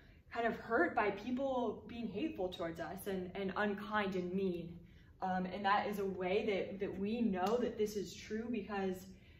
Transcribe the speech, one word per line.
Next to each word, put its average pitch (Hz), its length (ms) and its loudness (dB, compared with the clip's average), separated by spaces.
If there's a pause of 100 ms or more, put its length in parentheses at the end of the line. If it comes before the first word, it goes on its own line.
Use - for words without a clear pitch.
(300)
kind 233 160 0
of 226 100 0
hurt 269 380 2
by 208 180 4
people 254 760 -2
being 233 200 -6
hateful 175 400 -2
towards 170 300 -4
us 156 280 -8
and, 185 280 -2
and 196 220 -2
unkind 208 580 0
and 180 180 0
mean. 180 460 0 (440)
Um, 185 240 2
and 185 180 -4
that 202 240 4
is 202 100 0
a 202 60 2
way 185 420 2
that, 196 340 0
that 185 180 -2
we 214 220 0
know 196 360 4
that 220 220 0
this 214 180 0
is 180 180 -4
true, 220 360 -6
because 190 560 -2 (340)